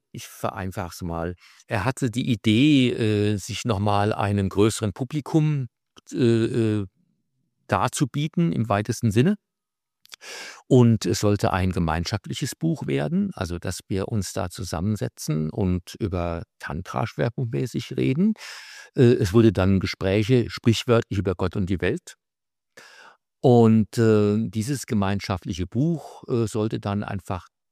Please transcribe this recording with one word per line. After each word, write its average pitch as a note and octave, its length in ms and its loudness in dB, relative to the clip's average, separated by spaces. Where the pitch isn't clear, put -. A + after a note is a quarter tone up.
ich - 160 -16
vereinfach's - 760 -8
mal, E2+ 340 -6
er G2+ 160 -2
hatte C3 260 -2
die A#2+ 180 -4
Idee, B2+ 600 4
äh, G#2+ 460 0
sich G2 280 -8
noch A2 140 0
mal G2+ 340 2
einem G2+ 360 0
größeren G#2 440 2
Publikum, D3 760 -2
äh, - 40 -8
äh, A2+ 720 2
darzubieten C#3+ 840 0
im A2+ 160 -2
weitesten G#2+ 440 0
Sinne. C#3+ 240 4
Und A#2+ 400 6
es - 140 -2
sollte G#2 320 0
ein F#2 180 0
gemeinschaftliches F2+ 840 -4
Buch D#3+ 320 -4
werden, D3+ 460 -2
also F2 240 -6
dass F#2 200 -8
wir G2 200 -2
uns G#2+ 240 -4
da F#2+ 180 -6
zusammensetzen G#2+ 1000 -6
und F2+ 500 -2
über E2+ 420 -4
Tantra - 480 -6
schwerpunktmäßig C3 920 -6
reden. C#3 380 2
Äh, C#3+ 60 4
es F2+ 180 0
wurde A2 200 8
dann F#2+ 260 4
Gespräche G2 720 0
sprichwörtlich A2+ 680 0
über F#2 160 -2
Gott F#2 180 -2
und G2+ 120 -2
die F#2 140 -2
Welt. A2 360 -4
Und, A2+ 580 6
äh, G#2 400 4
dieses A2 480 -6
gemeinschaftliche G2 800 -4
Buch, D3+ 640 -4
äh, A#2 180 0
sollte A2+ 340 -4
dann G2+ 240 -4
einfach - 440 -8